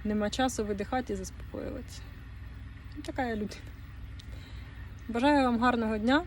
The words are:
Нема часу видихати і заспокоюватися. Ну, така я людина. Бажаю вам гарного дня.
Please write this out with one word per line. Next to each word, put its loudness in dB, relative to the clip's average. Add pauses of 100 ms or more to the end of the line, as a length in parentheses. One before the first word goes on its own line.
Нема 2
часу 2
видихати -2
і 0
заспокоюватися. -8 (960)
Ну, -8
така -2
я 0
людина. -4 (1500)
Бажаю 6
вам 6
гарного 4
дня. 6